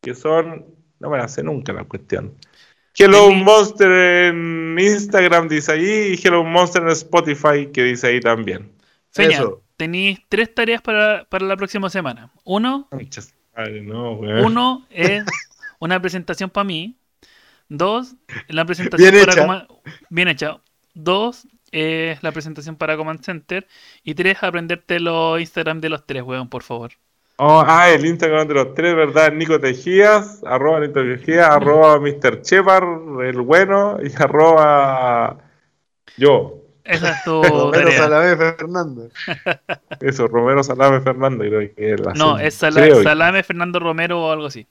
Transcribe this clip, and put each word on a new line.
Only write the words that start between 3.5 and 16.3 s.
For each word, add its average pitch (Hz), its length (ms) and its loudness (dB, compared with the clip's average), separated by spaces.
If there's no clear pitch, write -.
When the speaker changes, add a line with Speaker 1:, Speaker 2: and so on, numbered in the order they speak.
Speaker 1:
en 170 880 0
Instagram, 190 720 2
dice 151 240 -4
ahí, 196 420 -2
y 165 100 -10
Hello 175 200 2
Monster 175 380 0
en 165 80 0
Spotify, 151 840 0
que 131 100 -2
dice 123 240 -2
ahí 123 140 0
también. 113 500 -4
Speaker 2:
Feña, 156 280 0
Speaker 3:
Eso. 110 240 -6
Speaker 2:
tenéis 185 520 -6
tres 220 260 -4
tareas 233 280 -4
para, 214 420 -2
para 190 220 -6
la 190 100 -4
próxima 196 340 -8
semana. 131 400 -10
Uno, 247 460 -4
Speaker 1:
Concha 135 320 -16
su - 80 -20
madre, 110 260 -12
no, 113 300 -12
weón. 107 320 -2
Speaker 2:
uno 247 460 -4
es 196 340 -4
Speaker 3:
<laughs> - 280 -20
Speaker 2:
una 180 200 -4
presentación 180 480 -8